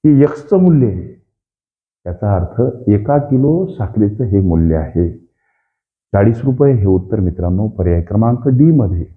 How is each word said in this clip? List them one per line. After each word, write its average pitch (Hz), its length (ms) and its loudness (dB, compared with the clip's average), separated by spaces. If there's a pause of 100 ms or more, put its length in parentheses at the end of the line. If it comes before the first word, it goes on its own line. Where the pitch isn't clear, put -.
ही 147 180 6
एक्सचं 185 400 0
मूल्य 156 240 4
आहे. 90 260 -6 (920)
याचा 98 280 -4
अर्थ 104 560 -2
एका 107 300 0
किलो 143 480 0
साखरेचं 107 560 -4
हे 101 160 0
मूल्य 82 360 0
आहे 82 320 -2 (1040)
चाळीस 113 320 2
रुपये. 135 280 2
हे 104 140 2
उत्तर 95 340 0
मित्रांनो 90 480 -2
पर्याय 90 340 -2
क्रमांक 113 460 -2
डी 135 220 4
मध्ये 98 360 0 (100)